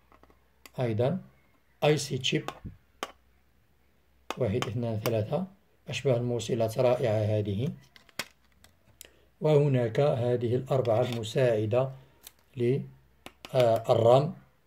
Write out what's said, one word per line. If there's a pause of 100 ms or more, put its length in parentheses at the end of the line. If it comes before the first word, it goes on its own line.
(800)
أيضا، (640)
آي
سي
تشيب، (1900)
واحد،
اثنان،
ثلاثة، (420)
أشباه
الموصلات
رائعة
هذه. (1700)
وهناك
هذه
الأربعة
المساعدة (680)
ل، (720)
آه،
الرام (320)